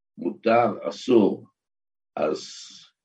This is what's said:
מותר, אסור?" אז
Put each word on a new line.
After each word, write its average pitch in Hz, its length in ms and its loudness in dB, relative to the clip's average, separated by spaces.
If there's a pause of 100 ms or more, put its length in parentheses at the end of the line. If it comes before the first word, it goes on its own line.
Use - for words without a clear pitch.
(180)
מותר, - 720 0
אסור?" - 580 2 (680)
אז 78 220 -4 (680)